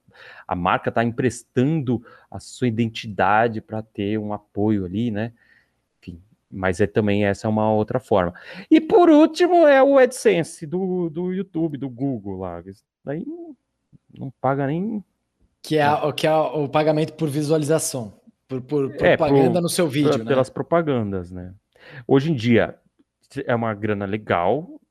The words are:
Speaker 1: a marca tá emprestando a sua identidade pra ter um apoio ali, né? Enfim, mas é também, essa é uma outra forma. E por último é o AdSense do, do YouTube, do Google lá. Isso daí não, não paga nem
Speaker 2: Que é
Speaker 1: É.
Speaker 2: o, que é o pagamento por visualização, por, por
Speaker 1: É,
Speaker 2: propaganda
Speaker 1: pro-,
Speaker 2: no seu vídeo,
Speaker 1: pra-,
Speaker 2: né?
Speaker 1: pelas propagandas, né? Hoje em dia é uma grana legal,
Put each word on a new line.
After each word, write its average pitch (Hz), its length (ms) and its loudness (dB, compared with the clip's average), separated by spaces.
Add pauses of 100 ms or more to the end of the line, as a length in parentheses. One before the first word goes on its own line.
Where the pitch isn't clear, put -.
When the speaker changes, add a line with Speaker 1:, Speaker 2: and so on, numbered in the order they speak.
(480)
Speaker 1:
a 92 80 -4
marca 92 340 -2
tá 117 140 0
emprestando 127 1000 -2 (280)
a 101 100 -14
sua - 260 -8
identidade 110 920 0
pra 110 220 -10
ter 107 360 -6
um 104 140 -6
apoio 104 540 -2
ali, 107 240 -4
né? 107 240 -6 (640)
Enfim, 87 180 -18 (320)
mas 92 300 -2
é 104 60 4
também, 104 400 0
essa 101 200 -2
é 110 40 0
uma 107 200 0
outra 107 300 0
forma. 90 320 2 (380)
E 311 100 6
por 339 300 6
último 320 560 6
é 269 160 6
o 277 160 6
AdSense 202 680 2
do, 180 440 -4
do 175 200 -6
YouTube, 165 460 -4
do 131 140 -8
Google 113 480 -6
lá. 87 260 -8
Isso 98 180 -18 (220)
daí 156 220 -6
não, 339 280 -14 (640)
não 131 220 -12
paga 139 260 -2
nem 190 380 -6 (580)
Speaker 2:
Que 151 140 -4
é 147 60 2
Speaker 1:
É. 147 100 2
Speaker 2:
o, 147 180 -2
que - 160 -2
é 156 80 2
o 139 360 -2
pagamento 151 420 0
por 165 160 -4
visualização, 147 880 -2 (340)
por, 127 140 -8
por 139 320 -4
Speaker 1:
É, 175 200 2
Speaker 2:
propaganda 139 380 4
Speaker 1:
pro-, 175 100 0
Speaker 2:
no 170 60 -2
seu 175 180 0
vídeo, 143 220 0
Speaker 1:
pra-, 143 120 2
Speaker 2:
né? 113 40 -8
Speaker 1:
pelas 131 240 2
propagandas, 117 840 -2
né? 90 220 -12 (560)
Hoje 139 240 4
em - 20 0
dia 110 440 2 (640)
é 127 100 -2
uma 113 200 -2
grana 101 320 -4
legal, 107 760 -2 (100)